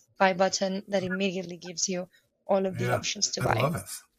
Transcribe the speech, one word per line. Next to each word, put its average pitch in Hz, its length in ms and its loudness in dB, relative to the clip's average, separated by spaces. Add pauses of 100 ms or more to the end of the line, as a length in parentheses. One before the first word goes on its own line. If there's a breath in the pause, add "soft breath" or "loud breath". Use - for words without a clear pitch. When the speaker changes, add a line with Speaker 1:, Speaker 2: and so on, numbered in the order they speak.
(180)
Speaker 1:
buy 190 160 6
button 190 540 0
that 196 160 -2
immediately 185 540 -4
gives 170 320 -6
you 180 180 -4 (400 soft breath)
all 196 180 2
of 185 120 -4
the 185 80 -2
Speaker 2:
Yeah, 185 100 0
Speaker 1:
options - 360 0
to - 100 -4
Speaker 2:
I - 40 0
Speaker 1:
buy. - 160 4
Speaker 2:
love 156 140 2
it. 95 60 -6 (380)